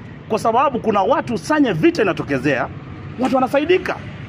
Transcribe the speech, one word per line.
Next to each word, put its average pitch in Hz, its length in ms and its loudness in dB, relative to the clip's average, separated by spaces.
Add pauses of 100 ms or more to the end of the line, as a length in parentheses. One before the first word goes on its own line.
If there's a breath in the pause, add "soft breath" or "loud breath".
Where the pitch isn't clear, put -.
(300)
Kwa 220 100 0
sababu 254 400 2
kuna 202 220 2
watu 247 360 0
sanye 285 360 2
vita 294 280 4
inatokezea, 139 680 0 (520)
watu 254 160 0
wanafaidika 285 600 2 (340)